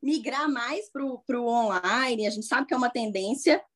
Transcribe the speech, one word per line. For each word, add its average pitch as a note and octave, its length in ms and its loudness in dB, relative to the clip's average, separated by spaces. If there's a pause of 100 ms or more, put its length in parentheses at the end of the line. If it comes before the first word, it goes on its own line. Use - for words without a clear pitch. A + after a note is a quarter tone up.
migrar C#4 460 0
mais C#4 420 -4
pro, C4+ 360 -6
pro A#3+ 200 -2
online, A3 800 2
a G3+ 40 2
gente G#3+ 160 -6
sabe C4+ 200 0
que - 80 -2
é - 20 0
uma B3 140 2
tendência A#3 720 2 (140)